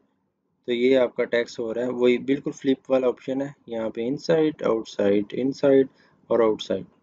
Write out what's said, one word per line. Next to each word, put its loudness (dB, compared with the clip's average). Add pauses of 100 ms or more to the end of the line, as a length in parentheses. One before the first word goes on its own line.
(680)
तो -2
ये 4
आपका 0
टैक्स -4
हो -6
रहा -4
है, -4
वही 2
बिल्कुल -4
फ्लिप -2
वाला 2
ऑप्शन -4
है, -8 (160)
यहाँ -6
पे -6
इनसाइड, 0
आउटसाइड, 0
इनसाइड 2 (400)
और 2
आउटसाइड, -2 (180)